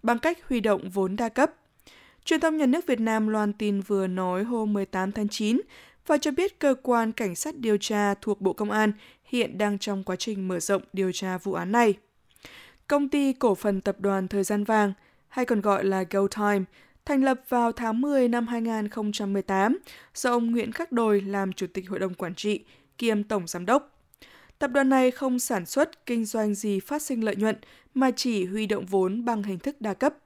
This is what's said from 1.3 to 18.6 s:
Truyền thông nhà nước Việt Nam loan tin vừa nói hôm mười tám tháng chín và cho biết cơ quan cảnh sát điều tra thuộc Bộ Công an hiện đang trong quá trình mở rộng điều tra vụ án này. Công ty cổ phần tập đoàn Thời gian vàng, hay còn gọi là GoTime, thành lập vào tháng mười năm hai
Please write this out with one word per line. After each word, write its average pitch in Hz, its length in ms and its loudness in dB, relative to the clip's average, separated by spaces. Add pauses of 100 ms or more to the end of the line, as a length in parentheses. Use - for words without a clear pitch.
Truyền 320 140 2
thông 320 180 2
nhà 294 80 2
nước 285 220 2
Việt 247 120 2
Nam 220 280 0
loan 214 260 0
tin 208 280 -2
vừa 190 260 0
nói 185 360 -2
hôm 226 300 -2
mười 196 120 0
tám 190 260 -4
tháng 208 160 -4
chín 220 340 0 (440)
và 302 120 4
cho 294 140 0
biết 359 280 -2
cơ 269 240 4
quan 233 280 2
cảnh 190 240 -4
sát 320 220 -8
điều 226 200 2
tra 208 360 0
thuộc 202 280 -4
Bộ 185 120 2
Công 208 180 -4
an 214 200 2 (320)
hiện 233 340 -2
đang 208 200 0
trong 196 260 -6
quá 185 120 -4
trình 196 320 -6
mở 180 120 -2
rộng 196 220 0 (120)
điều 185 180 0
tra 185 260 -4
vụ 190 160 -6
án 175 180 -4
này. 226 220 6 (960)
Công 285 220 2
ty 277 240 2
cổ 226 220 2
phần 196 260 -2
tập 196 180 -2
đoàn 190 280 0
Thời 196 160 -2
gian 208 200 -2
vàng, 208 300 2 (340)
hay 254 180 -2
còn 220 160 2
gọi 196 240 2
là 190 240 2
GoTime, 202 540 2 (420)
thành 269 180 2
lập 262 260 2
vào 240 220 2
tháng 233 300 -2
mười 277 260 4
năm 233 200 0
hai 240 140 -4